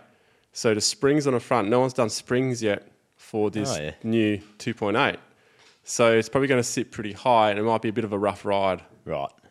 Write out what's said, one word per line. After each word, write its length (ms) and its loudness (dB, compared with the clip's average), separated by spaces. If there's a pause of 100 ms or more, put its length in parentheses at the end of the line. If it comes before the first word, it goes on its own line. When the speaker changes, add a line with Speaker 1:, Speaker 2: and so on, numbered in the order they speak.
(520)
Speaker 1:
So 220 0
the 60 -2
springs 460 0
on 80 2
the 60 0
front, 280 0
no 120 4
one's 120 0
done 160 0
springs 540 -4
yet 240 -2 (300)
for 340 -4
this 260 -4
Speaker 2:
Oh, 60 -4
yeah. 100 -6 (120)
Speaker 1:
new 360 0 (180)
two 160 -6
point 220 -2
eight. 200 2 (680)
So 340 2
it's 120 0
probably 200 0
gonna 140 2
sit 300 -6
pretty 200 -10
high 380 4
and 80 -2
it 40 -2
might 200 0
be 60 -2
a 40 -2
bit 120 -4
of 80 -6
a 60 -2
rough 260 -2
ride. 380 0 (220)
Speaker 2:
Right. 260 -6 (200)